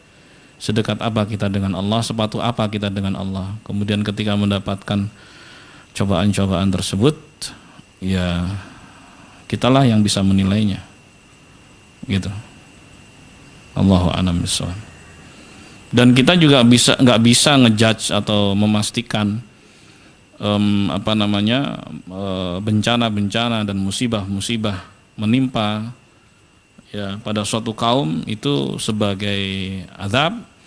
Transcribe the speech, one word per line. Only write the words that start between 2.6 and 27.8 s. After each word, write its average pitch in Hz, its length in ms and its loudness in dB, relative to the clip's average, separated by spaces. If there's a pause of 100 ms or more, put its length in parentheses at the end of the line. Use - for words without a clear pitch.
kita 101 240 -4
dengan 98 240 -4
Allah. 95 480 -8
Kemudian 104 400 -2
ketika 104 320 -2
mendapatkan 101 720 -2 (880)
cobaan-cobaan 98 720 0
tersebut, 98 480 0 (840)
ya, 90 420 -2 (1000)
kitalah 127 400 2
yang 107 180 4
bisa 101 160 0
menilainya. 98 640 2 (1200)
Gitu. 95 240 -2 (1400)
Allahu 95 400 4
a'lam 90 240 0
bishawab. 90 380 -4 (1120)
Dan 123 240 6
kita 135 240 6
juga 143 240 6
bisa, 120 380 6
nggak 120 260 6
bisa 135 320 4
ngejudge 110 560 4
atau 104 420 0
memastikan, 107 840 0 (1000)
em, 104 520 0
apa 107 240 -4
namanya, 104 640 -2 (280)
eh, 92 520 -6
bencana-bencana 107 1040 -2
dan 101 160 -4
musibah-musibah 98 1040 -4 (320)
menimpa, 113 800 -2 (960)
ya, 101 320 -8
pada 107 240 -4
suatu 113 240 -4
kaum 139 560 0